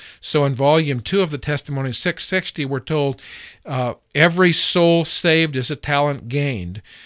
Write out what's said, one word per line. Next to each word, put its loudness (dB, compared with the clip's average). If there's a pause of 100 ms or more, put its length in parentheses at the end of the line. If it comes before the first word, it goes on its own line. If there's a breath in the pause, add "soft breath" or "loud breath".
(220 loud breath)
So 2
in 0
volume 2
two 0
of 0
the -6
Testimony, -4
six -4
sixty, -4
we're -4
told, -2 (460 loud breath)
uh, -2 (180)
every 4
soul 4
saved 0
is -4
a -6
talent -2
gained. -4 (220 loud breath)